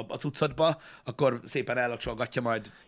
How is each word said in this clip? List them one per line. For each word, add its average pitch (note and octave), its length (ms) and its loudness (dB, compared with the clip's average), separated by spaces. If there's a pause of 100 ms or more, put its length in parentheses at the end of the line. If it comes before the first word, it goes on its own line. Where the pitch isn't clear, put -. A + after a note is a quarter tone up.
a - 100 -6
cuccodba, D3+ 640 2 (220)
akkor B2 420 2
szépen B2 320 -2
ellocsolgatja A#2+ 640 -2
majd, A2+ 300 -2 (160)